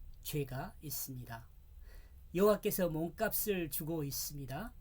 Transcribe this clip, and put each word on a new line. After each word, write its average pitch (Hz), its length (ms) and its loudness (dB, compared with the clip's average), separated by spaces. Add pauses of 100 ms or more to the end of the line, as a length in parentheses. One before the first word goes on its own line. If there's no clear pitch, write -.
(220)
죄가 147 600 -2
있습니다. 123 680 -6 (840)
여호와께서 196 560 6
몸값을 175 800 2
주고 156 340 0
있습니다. 143 760 -4